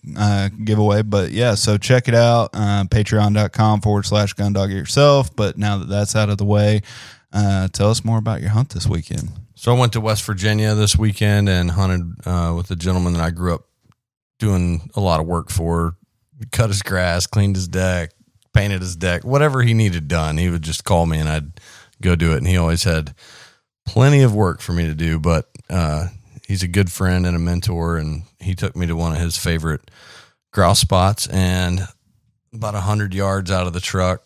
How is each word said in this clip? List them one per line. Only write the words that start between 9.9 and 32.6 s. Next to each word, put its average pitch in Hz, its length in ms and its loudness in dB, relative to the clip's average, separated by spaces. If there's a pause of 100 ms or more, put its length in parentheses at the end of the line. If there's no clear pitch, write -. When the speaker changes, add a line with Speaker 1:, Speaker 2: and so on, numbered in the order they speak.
Speaker 2:
to 117 60 -2
West 107 240 -2
Virginia 107 500 0
this 107 220 2
weekend 104 520 2
and 90 220 2
hunted, 90 560 -2
uh, 85 300 0
with 90 140 -6
a 90 60 -4
gentleman 87 380 0
that 82 80 -2
I 85 80 -2
grew 85 240 -4
up 78 100 -10 (760)
doing 90 560 0
a 104 60 -2
lot 85 200 2
of 80 60 -4
work 85 240 -4
for. 85 460 -2 (560)
Cut 113 160 0
his 98 140 -2
grass, 90 440 -2
cleaned 101 300 0
his 90 120 -4
deck, 90 420 -2 (420)
painted 98 280 0
his 90 160 -8
deck, 87 280 -2
whatever 135 380 2
he 117 100 4
needed 90 360 2
done, 78 280 0
he 87 140 0
would 85 120 -2
just 80 220 -8
call 85 220 2
me 80 120 0
and 78 100 -2
I'd 78 240 -4 (500)
go 90 140 2
do 82 180 2
it. 69 40 0
And 73 80 -2
he 90 100 2
always 82 280 0
had 78 300 -2 (720)
plenty 139 360 4
of 113 120 4
work 101 260 0
for - 120 -6
me 85 140 0
to 78 80 -4
do, 80 240 0
but, 78 300 0 (220)
uh, 82 380 -2 (380)
he's 92 160 -2
a 90 60 -4
good 92 240 2
friend 90 340 0
and 87 100 0
a - 20 -2
mentor, 85 580 -2
and 78 260 -6 (180)
he 95 140 -4
took - 220 -6
me 87 100 -2
to 82 100 -2
one 82 160 -2
of 78 60 -2
his 82 200 -2
favorite 80 520 -4 (640)
grouse 95 280 4
spots, 95 480 0
and 92 580 0 (680)
about 107 220 -8